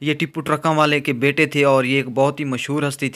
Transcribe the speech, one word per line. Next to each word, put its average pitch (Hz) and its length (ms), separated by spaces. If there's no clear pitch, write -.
ये 151 120
टिप्पू 160 260
ट्रकों 151 360
वाले 151 240
के 143 140
बेटे 143 320
थे 147 180
और 135 220
ये 135 140
एक 127 100
बहुत 135 300
ही 147 60
मशहूर 139 380
हस्ती 139 320